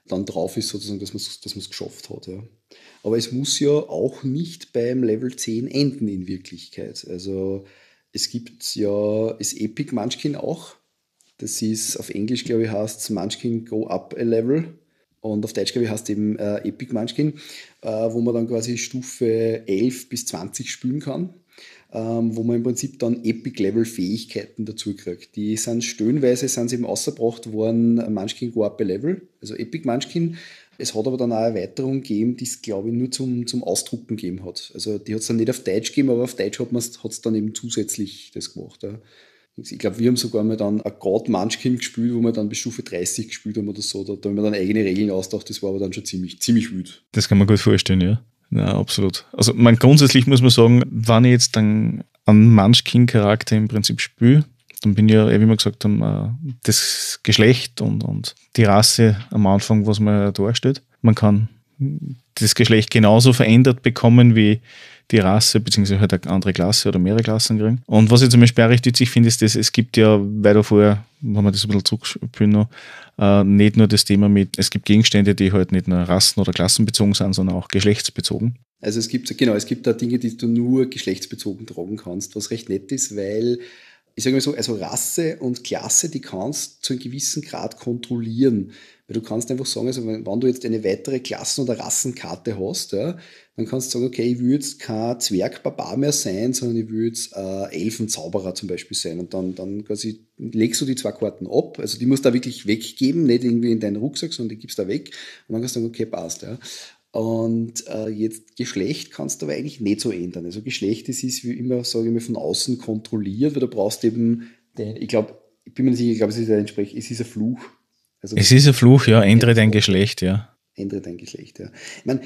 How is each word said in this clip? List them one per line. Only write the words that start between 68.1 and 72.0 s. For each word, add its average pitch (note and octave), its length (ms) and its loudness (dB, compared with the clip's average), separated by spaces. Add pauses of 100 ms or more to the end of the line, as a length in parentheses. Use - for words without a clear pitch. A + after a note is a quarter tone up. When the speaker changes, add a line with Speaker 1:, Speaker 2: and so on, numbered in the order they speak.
Speaker 2:
was B2 100 8
ich C3 60 6
zum A#2+ 120 8
Beispiel A#2 220 6
auch A2+ 60 6
recht A#2+ 180 4
witzig B2 240 2
finde, A#2 180 6
ist, A2+ 140 0
dass G#2+ 140 2
es G#2+ 160 0
gibt - 240 0
ja, G#2+ 260 8
weil G#2 320 4
du G#2+ 80 6
vorher, G#2 420 4 (160)
wenn G#2 220 0
wir G2+ 80 4
das G2+ 140 -2
ein G#2+ 40 -6
bisschen F3 160 2
zurückspielen - 680 0